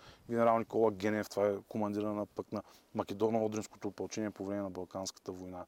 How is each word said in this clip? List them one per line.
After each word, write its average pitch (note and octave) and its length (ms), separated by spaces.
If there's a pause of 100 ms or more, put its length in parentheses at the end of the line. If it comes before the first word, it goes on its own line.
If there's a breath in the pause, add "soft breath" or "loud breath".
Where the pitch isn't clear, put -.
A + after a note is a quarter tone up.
(300 loud breath)
Генерал A#2 300
Никола A2 320
Генев, G#2 380
това G2+ 180
е G2+ 100 (100)
командира G#2 460
на, G#2 120
пък - 260
на G#2 100 (340 loud breath)
Македоно-Одринското G#2+ 920
опълчение G2+ 440
по G2 160
време G2+ 160
на G2 80
Балканската F#2 600
война. F2+ 360